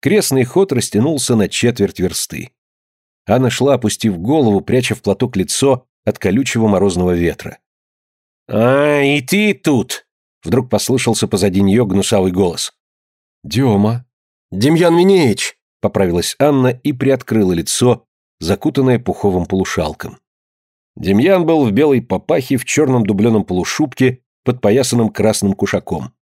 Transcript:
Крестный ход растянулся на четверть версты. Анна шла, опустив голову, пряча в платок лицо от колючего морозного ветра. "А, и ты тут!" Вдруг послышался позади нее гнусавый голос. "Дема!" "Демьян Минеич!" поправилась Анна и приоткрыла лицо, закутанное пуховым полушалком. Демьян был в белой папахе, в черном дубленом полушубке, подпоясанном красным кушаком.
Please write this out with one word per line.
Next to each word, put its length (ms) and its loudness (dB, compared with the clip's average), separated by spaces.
Крестный 440 2
ход 280 0
растянулся 640 0
на 120 2
четверть 520 -2
версты. 500 -6
Анна 220 2
шла, 260 2
опустив 440 -2
голову, 420 2
пряча 340 -2
в 80 -14
платок 340 -2
лицо 500 0
от 140 -4
колючего 500 0
морозного 460 2
ветра. 440 -4
"А, 520 0
и 220 0
ты 320 0
тут!" 520 -2
Вдруг 260 -2
послышался 580 -2
позади 360 0
нее 240 2
гнусавый 460 0
голос. 420 -2
"Дема!" 640 0
"Демьян 400 2
Минеич!" 640 2
поправилась 580 -2
Анна 300 2
и 240 -4
приоткрыла 600 0
лицо, 540 0
закутанное 640 0
пуховым 460 -2
полушалком. 720 -4
Демьян 480 2
был 220 2
в 60 0
белой 280 2
папахе, 560 -2
в 80 -4
черном 400 0
дубленом 400 2
полушубке, 760 -2
подпоясанном 640 0
красным 460 0
кушаком. 600 -6